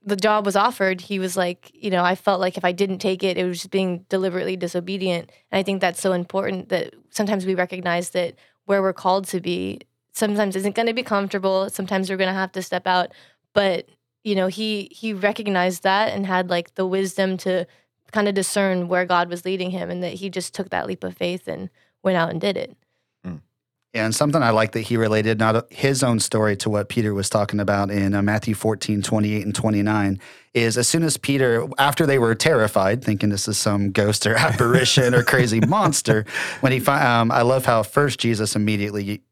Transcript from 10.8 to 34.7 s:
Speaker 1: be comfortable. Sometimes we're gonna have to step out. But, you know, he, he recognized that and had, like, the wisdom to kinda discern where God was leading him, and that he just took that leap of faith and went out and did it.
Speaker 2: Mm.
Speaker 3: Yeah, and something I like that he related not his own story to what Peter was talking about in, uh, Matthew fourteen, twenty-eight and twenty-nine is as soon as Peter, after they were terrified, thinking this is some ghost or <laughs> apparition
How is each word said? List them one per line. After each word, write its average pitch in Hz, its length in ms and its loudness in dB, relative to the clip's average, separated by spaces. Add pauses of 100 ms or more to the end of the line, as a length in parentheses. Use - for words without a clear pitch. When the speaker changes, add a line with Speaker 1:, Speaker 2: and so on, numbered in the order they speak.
Speaker 1:
be 247 80 -4
comfortable. 196 680 -2
Sometimes 190 400 -4
we're 190 80 -4
gonna 185 160 0
have 190 180 -4
to 190 100 -8
step 180 240 -4
out. 180 260 -2 (420)
But, 196 320 2 (380)
you 208 100 0
know, 185 140 2
he, 208 420 -4
he 220 220 -8
recognized 190 720 0
that 196 300 2
and 196 120 -4
had, 185 240 0
like, 175 240 -2
the 190 120 -2
wisdom 190 520 -2
to 185 280 -2 (460)
kinda 208 200 0
discern 190 560 0
where 180 160 0
God 175 240 0
was 175 160 -10
leading 185 280 -4
him, 175 180 -6
and 180 120 -6
that 175 120 -6
he 185 160 -8
just 180 240 -8
took 180 160 -8
that 180 160 -2
leap 185 180 -8
of 185 120 -8
faith 180 320 -6
and 185 200 -8 (340)
went 185 140 0
out 165 140 2
and 165 100 -6
did 196 160 -2
it. - 200 -8 (500)
Speaker 2:
Mm. 82 140 -12 (520)
Speaker 3:
Yeah, 110 140 -2
and 110 80 0
something 147 280 2
I 117 80 4
like 110 220 2
that 113 100 -2
he 117 140 -2
related 110 420 2
not 110 340 2
his 135 300 0
own 120 180 2
story 107 380 0
to - 120 -2
what 104 180 -2
Peter 107 240 0
was 98 160 -2
talking 104 320 0
about 101 300 0
in, 101 240 2
uh, 101 80 2
Matthew 107 320 0
fourteen, 104 480 -2
twenty-eight 107 420 -2
and 107 100 -4
twenty-nine 104 640 0 (360)
is 117 240 2
as 120 100 2
soon 165 140 2
as 156 160 0
Peter, 127 480 2 (120)
after 139 280 2
they 139 120 4
were 113 160 4
terrified, 110 720 2
thinking 107 240 0
this 101 200 -2
is 104 100 -2
some 101 340 0
ghost 104 340 2
or 110 80 2
<laughs> 123 140 2
apparition 123 680 4